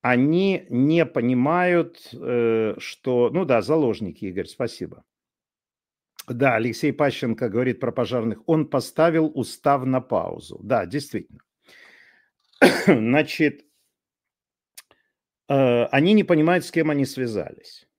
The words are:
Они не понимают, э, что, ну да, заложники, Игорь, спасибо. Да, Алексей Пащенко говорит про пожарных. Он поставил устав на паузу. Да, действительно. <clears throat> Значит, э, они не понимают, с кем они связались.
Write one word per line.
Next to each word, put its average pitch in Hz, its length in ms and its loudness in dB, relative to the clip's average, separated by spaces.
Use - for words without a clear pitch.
Они 156 680 2
не 151 340 2
понимают, 165 1080 0
э, 113 680 -2
что, 123 540 -2
ну 180 120 -2
да, 123 180 2
заложники, 113 640 -2
Игорь, 92 200 -6
спасибо. - 580 -10
Да, 123 280 0
Алексей 120 360 -2
Пащенко 127 580 -2
говорит 123 300 -2
про 117 120 -4
пожарных. 117 540 -4
Он 156 200 2
поставил 156 680 0
устав 135 500 -2
на 131 160 0
паузу. 87 600 -6
Да, 104 240 -2
действительно. 110 540 -10
<clears throat> - 260 4
Значит, 143 760 2
э, 127 420 4
они 156 220 4
не 208 120 6
понимают, 170 400 2
с - 60 -14
кем 156 200 0
они 143 160 0
связались. - 800 -8